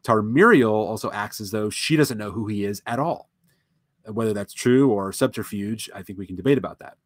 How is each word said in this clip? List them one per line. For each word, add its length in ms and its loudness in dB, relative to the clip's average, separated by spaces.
Tarmiriel 640 6
also 400 -2
acts 300 -8
as 100 -10
though 200 -2
she 260 0
doesn't 220 2
know 120 -8
who 160 -6
he 180 -2
is 220 -6
at 140 -4
all. 300 -6
Whether 260 -2
that's 220 -6
true 360 4
or 220 0
subterfuge, 800 -4
I 100 -14
think 180 -14
we 60 -10
can 100 -10
debate 200 2
about 220 -6
that. 280 -20